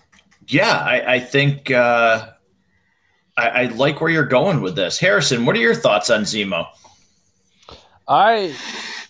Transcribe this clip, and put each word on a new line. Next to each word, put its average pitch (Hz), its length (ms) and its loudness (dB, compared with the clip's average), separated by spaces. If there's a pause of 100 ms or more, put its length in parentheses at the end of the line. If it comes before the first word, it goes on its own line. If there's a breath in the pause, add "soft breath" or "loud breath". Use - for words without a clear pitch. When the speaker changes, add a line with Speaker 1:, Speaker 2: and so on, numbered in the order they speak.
(480)
Speaker 1:
yeah, 165 300 2
I, 120 360 0
I 127 60 0
think, 143 500 -2
uh, 117 600 2 (1080)
I, 117 120 0
I 127 180 0
like 135 340 -2
where 160 100 0
you're 160 140 0
going 165 380 2
with 90 140 -6
this. 87 220 -2
Harrison, 147 460 0
what 190 120 2
are 233 40 -2
your 233 140 2
thoughts - 340 2
on 107 140 2
Zemo? 98 440 -4 (1400 loud breath)
Speaker 2:
I, 190 460 2 (560 loud breath)